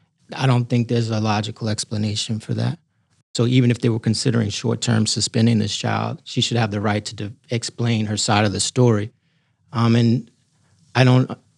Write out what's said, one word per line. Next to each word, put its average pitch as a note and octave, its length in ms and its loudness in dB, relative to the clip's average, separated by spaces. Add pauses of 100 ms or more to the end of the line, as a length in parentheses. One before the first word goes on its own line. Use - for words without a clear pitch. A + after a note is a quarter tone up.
(360)
I C3+ 100 -4
don't A#2+ 200 2
think A#2+ 240 0
there's A#2 200 0
a A2 120 -2
logical G#2+ 480 -2
explanation G#2+ 720 -4
for - 160 -8
that. A#2 240 -4 (560)
So A#2 100 2
even B2 240 4
if A#2 120 0
they B2 80 2
were A2 100 -2
considering A2+ 500 0
short-term A2+ 560 -2
suspending A2+ 540 0
this G#2 160 -2
child, A2 480 -4
she - 180 -4
should A#2 160 0
have A2 140 0
the G#2 100 -4
right G#2 240 -2
to - 100 -12
de-, G#2 180 -10 (180)
explain A#2 560 -2
her G#2 100 -4
side G#2+ 280 2
of G2+ 60 2
the G2 80 -4
story. A#2 520 2 (600)
Um, A#2 240 2
and A#2 360 2 (640)
I B2+ 80 4
don't B2+ 260 4 (280)